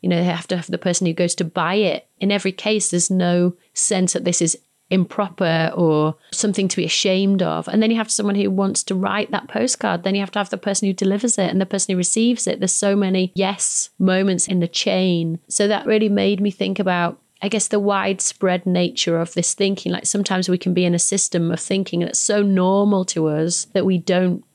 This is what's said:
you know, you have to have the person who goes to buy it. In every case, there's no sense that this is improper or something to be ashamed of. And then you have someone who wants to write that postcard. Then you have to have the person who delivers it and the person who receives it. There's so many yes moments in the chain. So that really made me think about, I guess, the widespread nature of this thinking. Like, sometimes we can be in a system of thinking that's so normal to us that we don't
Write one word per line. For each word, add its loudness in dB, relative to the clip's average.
you -2
know, 2
you 2
have -2
to -2
have -6
the -4
person -2
who 0
goes 0
to -2
buy -2
it. 0
In 0
every 0
case, -2
there's 0
no 2
sense 0
that -4
this 0
is 0
improper 0
or 2
something 0
to -2
be 0
ashamed 2
of. -2
And 2
then 4
you 2
have -2
someone 0
who 2
wants 0
to -4
write -2
that -4
postcard. -2
Then 0
you 0
have -6
to -2
have -2
the -6
person -2
who 2
delivers 0
it 0
and 2
the 2
person -4
who 0
receives 0
it. -2
There's 0
so 0
many 0
yes -2
moments 2
in 0
the 0
chain. 0
So 0
that 0
really 2
made 2
me 2
think -4
about, 0
I -4
guess, -2
the 2
widespread 0
nature 0
of -2
this -2
thinking. -2
Like, -4
sometimes 0
we 2
can -2
be 2
in 2
a 0
system 0
of -2
thinking -2
that's -2
so 0
normal 2
to -2
us -2
that 0
we 2
don't 0